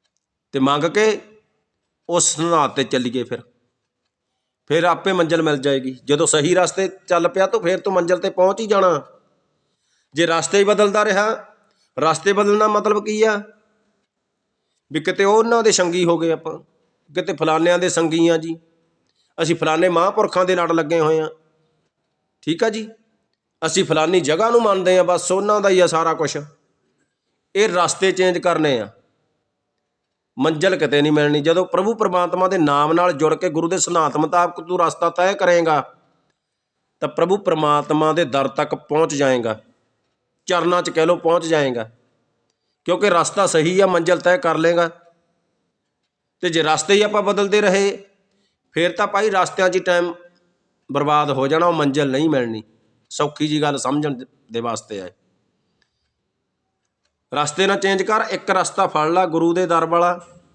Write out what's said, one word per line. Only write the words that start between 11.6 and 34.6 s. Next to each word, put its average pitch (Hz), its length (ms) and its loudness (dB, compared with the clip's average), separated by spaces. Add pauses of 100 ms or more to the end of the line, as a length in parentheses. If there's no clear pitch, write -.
ਰਸਤੇ 160 340 0
ਬਦਲਣਾ 208 360 2
ਮਤਲਬ 208 380 0
ਕੀ 214 160 0
ਆ? 208 200 2 (1500)
ਵੀ 156 80 -2
ਕਿਤੇ 185 240 -2
ਉਹਨਾਂ 226 380 2
ਦੇ 214 100 2
ਸੰਗੀ 180 320 0
ਹੋ 170 140 2
ਗਏ 165 140 0
ਆਪਾਂ, 160 260 -8 (560)
ਕਿਤੇ 170 180 -6
ਫਲਾਨਿਆਂ 160 460 2
ਦੇ 180 100 0
ਸੰਗੀ 165 400 0
ਆ 165 80 2
ਜੀ, 165 220 -6 (840)
ਅਸੀਂ 160 140 0
ਫਲਾਨੇ 160 320 0
ਮਹਾਂਪੁਰਖਾਂ 185 560 0
ਦੇ 180 120 0
ਲੜ 170 160 0
ਲੱਗੇ 165 280 0
ਹੋਏ 160 200 2
ਆ, 156 80 -4 (1120)
ਠੀਕ 165 220 -2
ਆ 226 40 2
ਜੀ, 220 200 -8 (800)
ਅਸੀਂ 180 180 0
ਫਲਾਨੀ 160 360 0
ਜਗ੍ਹਾ 165 300 0
ਨੂੰ 233 120 4
ਮੰਨਦੇ 190 360 2
ਆ, 180 40 6
ਬਸ 175 300 0
ਉਹਨਾਂ 202 280 0
ਦਾ 202 80 2
ਹੀ 190 120 4
ਆ 175 60 6
ਸਾਰਾ 165 280 0
ਕੁਛ। 151 220 -4 (1200)
ਇਹ 214 120 2
ਰਸਤੇ 180 440 0
ਚੇਂਜ 185 260 0
ਕਰਨੇ 156 420 0
ਆ, 101 80 -8 (1500)
ਮੰਜ਼ਿਲ 160 380 0
ਕਿਤੇ 143 260 0
ਨਹੀਂ 151 100 2
ਮਿਲਣੀ। 147 280 2
ਜਦੋਂ 165 260 2
ਪ੍ਰਭੂ 196 280 -2
ਪਰਮਾਤਮਾ 180 540 0
ਦੇ 190 100 -2
ਨਾਮ 147 340 2
ਨਾਲ 175 200 2
ਜੁੜ 156 220 0
ਕੇ 180 140 -2
ਗੁਰੂ 165 200 -2
ਦੇ 185 100 -2
ਸਿਧਾਂਤ 160 380 0
ਮੁਤਾਬਕ 165 440 0